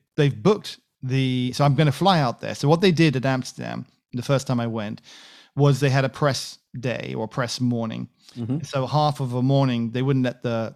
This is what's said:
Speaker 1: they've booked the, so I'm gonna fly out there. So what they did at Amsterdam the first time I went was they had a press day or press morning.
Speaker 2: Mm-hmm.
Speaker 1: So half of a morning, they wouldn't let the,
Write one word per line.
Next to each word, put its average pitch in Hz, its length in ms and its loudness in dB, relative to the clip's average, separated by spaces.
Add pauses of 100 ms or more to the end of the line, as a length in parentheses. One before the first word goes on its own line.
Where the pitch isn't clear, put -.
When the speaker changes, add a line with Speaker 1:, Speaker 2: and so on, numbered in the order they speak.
(160)
Speaker 1:
they've 127 260 2
booked - 360 0 (260)
the, 127 480 0
so 143 120 2
I'm 143 100 6
gonna 151 160 4
fly 175 300 4
out 123 200 0
there. 110 140 -8
So 143 140 -2
what 170 120 4
they 190 120 4
did 147 240 4
at 123 100 -4
Amsterdam 127 600 -6 (260)
the 120 100 -6
first 139 240 0
time 120 140 0
I 117 80 -4
went 110 320 -8 (560)
was 143 240 4
they 143 100 2
had 135 140 2
a 135 40 0
press - 500 -4 (200)
day 127 360 -6
or 113 120 -6
press 127 340 -4
morning. 120 480 -4 (300)
Speaker 2:
Mm-hmm. 120 220 -4
Speaker 1:
So 135 260 -4
half 147 320 0
of 127 160 -4
a 127 80 0
morning, 127 480 2
they 123 120 -2
wouldn't 131 220 2
let - 200 -4
the, 113 320 -2